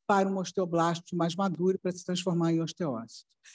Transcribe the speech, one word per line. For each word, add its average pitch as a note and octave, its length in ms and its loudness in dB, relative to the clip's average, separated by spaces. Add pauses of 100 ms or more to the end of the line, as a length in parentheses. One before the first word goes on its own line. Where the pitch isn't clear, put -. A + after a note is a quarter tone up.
para G3 200 4
um G3 100 0
osteoblasto E3+ 800 0
mais E3+ 200 0
maduro, F#3+ 420 0
para F3+ 140 -4
se F3+ 120 -12
transformar E3+ 500 0
em E3 80 2
osteócito. C3+ 680 -6 (260)